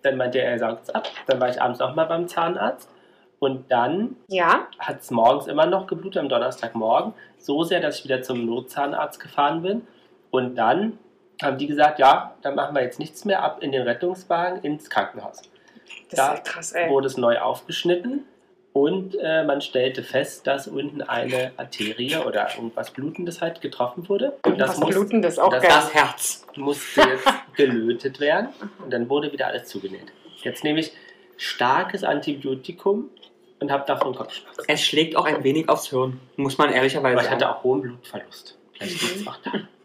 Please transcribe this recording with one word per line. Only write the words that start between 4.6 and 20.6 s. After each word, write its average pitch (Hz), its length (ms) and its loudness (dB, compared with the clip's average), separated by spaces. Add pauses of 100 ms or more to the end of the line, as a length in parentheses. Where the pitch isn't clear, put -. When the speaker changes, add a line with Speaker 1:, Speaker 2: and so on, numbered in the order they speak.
Speaker 1:
hat's - 320 -10
morgens 123 360 4
immer 151 200 4
noch 190 200 0
geblutet, 180 340 -6
am 143 80 -4
Donnerstagmorgen. 120 840 0 (260)
So 147 240 -2
sehr, 170 180 2
dass 151 200 -2
ich - 40 -20
wieder 127 180 -2
zum 120 240 -4
Notzahnarzt 139 760 -4
gefahren 160 420 0
bin. 202 240 -4 (440)
Und 123 260 0
dann 156 420 2 (420)
haben 131 180 0
die 143 100 -2
gesagt, 151 320 6
ja, 139 420 6
dann 143 140 -4
machen 143 180 -2
wir 131 80 2
jetzt - 160 -4
nichts - 260 -12
mehr, 196 200 2
ab - 180 -2
in 143 100 -4
den 131 100 0
Rettungswagen 180 800 -2
ins 151 280 -8
Krankenhaus. 104 520 -4 (680)
Speaker 2:
Das - 80 -4
Speaker 1:
Da 139 160 4
Speaker 2:
ist - 120 -10
ja - 60 -8
krass, - 200 -10
ey. 170 180 0
Speaker 1:
wurde 139 180 4
es - 100 -4
neu 117 200 4
aufgeschnitten 175 840 -2 (480)
und, 185 480 0
äh, 160 240 0
man 143 160 0
stellte 127 420 -2
fest, - 440 -4
dass 139 200 -2